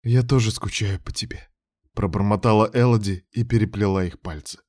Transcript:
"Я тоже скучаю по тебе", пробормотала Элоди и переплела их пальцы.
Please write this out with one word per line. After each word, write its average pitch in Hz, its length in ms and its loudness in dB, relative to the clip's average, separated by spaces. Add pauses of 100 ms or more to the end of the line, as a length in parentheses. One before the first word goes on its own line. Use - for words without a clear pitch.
"Я 123 200 2
тоже 120 280 2
скучаю 98 500 -6
по - 100 -12
тебе", - 380 -12 (440)
пробормотала 101 800 2
Элоди 110 580 2
и 120 120 -2
переплела 104 640 0
их - 160 -8
пальцы. 78 480 -12